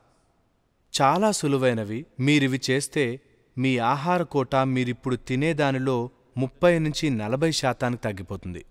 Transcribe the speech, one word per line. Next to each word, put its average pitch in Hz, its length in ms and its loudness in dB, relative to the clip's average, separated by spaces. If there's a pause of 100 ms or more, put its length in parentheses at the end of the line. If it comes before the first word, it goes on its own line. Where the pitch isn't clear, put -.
(1040)
చాలా 175 280 4
సులువైనవి. 127 760 0 (140)
మీరివి 135 400 2 (100)
చేస్తే, 135 500 -2 (380)
మీ 127 200 2
ఆహార 143 440 0
కోట 139 340 -2
మీరిప్పుడు 127 600 0
తినేదానిలో 131 960 -2 (260)
ముప్పై 165 420 2
నుంచి 156 320 -2
నలభై 127 420 0
శాతానికి 123 500 -2
తగ్గిపోతుంది. 95 680 -8